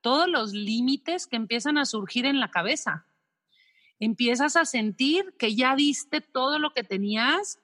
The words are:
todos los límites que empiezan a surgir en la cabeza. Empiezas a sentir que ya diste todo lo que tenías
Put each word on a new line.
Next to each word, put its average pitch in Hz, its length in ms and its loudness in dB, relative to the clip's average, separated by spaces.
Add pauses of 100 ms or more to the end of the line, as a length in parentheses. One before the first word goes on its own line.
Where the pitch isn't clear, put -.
todos 285 260 2
los 226 260 -2
límites 247 720 -2
que 233 120 -6
empiezan 233 420 -2
a 277 60 2
surgir 226 420 -4
en 277 120 2
la 226 120 -2
cabeza. 185 560 -2 (920)
Empiezas 240 560 0
a 330 100 6
sentir 269 760 0
que 220 160 0
ya 254 200 2
diste 285 460 0
todo 277 380 -2
lo 302 140 -2
que 240 100 -2
tenías 220 800 0